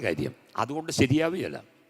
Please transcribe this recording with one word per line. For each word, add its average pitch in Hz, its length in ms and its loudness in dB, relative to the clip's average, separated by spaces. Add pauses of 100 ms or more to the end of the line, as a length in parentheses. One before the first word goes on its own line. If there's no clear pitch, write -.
കാര്യം. 78 280 -2 (260)
അതുകൊണ്ട് 156 380 -4
ശരിയാവുകയില്ല. 147 580 2 (320)